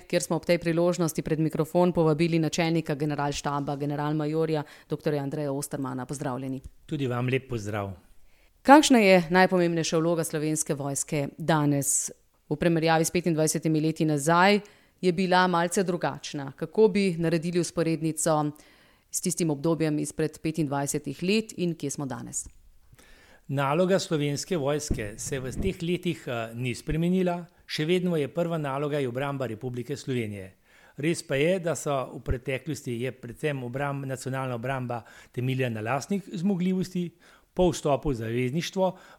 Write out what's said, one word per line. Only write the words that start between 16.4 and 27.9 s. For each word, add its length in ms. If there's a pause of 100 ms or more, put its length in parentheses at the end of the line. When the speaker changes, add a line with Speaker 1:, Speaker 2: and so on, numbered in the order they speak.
Speaker 1:
Kako 360
bi 300
naredili 460
vzporednico 880 (600)
s 100
tistim 280
obdobjem 500
izpred 440
petindvajsetih 800
let 340
in 160
kje 240
smo 80
danes? 400 (1000)
Speaker 2:
Naloga 520
Slovenske 580
vojske 600
se 220
v 120 (100)
teh 200
letih, 460
eh, 260
ni 220
spremenila. 680 (200)
Še 200
vedno 320